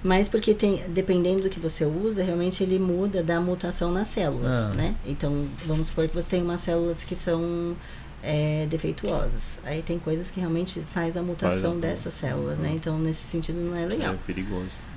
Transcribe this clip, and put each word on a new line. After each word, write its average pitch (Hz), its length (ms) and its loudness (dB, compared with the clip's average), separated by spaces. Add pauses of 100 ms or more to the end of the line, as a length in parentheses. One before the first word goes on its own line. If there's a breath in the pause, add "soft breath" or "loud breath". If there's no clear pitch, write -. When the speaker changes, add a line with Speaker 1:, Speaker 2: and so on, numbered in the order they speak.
Speaker 1:
mas 190 240 6
porque 214 260 4
tem, 202 360 2
dependendo 185 540 4
do 190 60 2
que 180 100 -6
você 165 260 0
usa, 196 380 0
realmente 180 400 0
ele 185 160 2
muda 185 420 2
da 170 180 2
mutação 175 520 0
nas 196 160 2
células, 127 480 2
Speaker 2:
Ah. 107 200 2
Speaker 1:
né? 156 200 2 (100)
Então, 143 400 0 (200)
vamos 156 220 2
supor 160 200 0
que 156 80 -2
você 170 160 -2
tem 180 100 2
umas 175 200 0
células 170 420 0
que 180 120 -6
são, 170 600 0 (480 loud breath)
é, 151 460 0
defeituosas. - 920 0
Aí 156 180 -4
tem 170 180 -2
coisas 160 300 -2
que - 120 -6
realmente 170 480 -2
faz 165 260 -2
a 175 60 -2
mutação 180 520 0
Speaker 3:
Faz 175 40 -2
a 165 100 -2
Speaker 1:
dessas - 280 -4
células, 143 420 -2
né? 151 120 0
Speaker 3:
Uhum. 156 60 0
Speaker 1:
Então, 160 240 -2
nesse 160 280 0
sentido, 165 340 -2
não 175 160 -2
é 170 80 -2
legal. 220 280 -2
Speaker 3:
É - 40 -4 (100)
perigoso. 92 400 -2 (300)